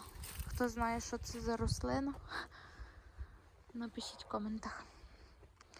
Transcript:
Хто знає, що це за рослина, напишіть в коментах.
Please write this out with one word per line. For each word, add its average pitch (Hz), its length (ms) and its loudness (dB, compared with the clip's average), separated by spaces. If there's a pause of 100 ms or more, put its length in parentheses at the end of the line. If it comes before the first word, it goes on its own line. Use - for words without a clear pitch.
(480)
Хто 247 220 4
знає, 233 300 4
що 240 180 0
це - 240 -2
за 226 160 4
рослина, 254 560 4 (1600)
напишіть 233 500 -2
в - 40 -10
коментах. 214 560 0 (960)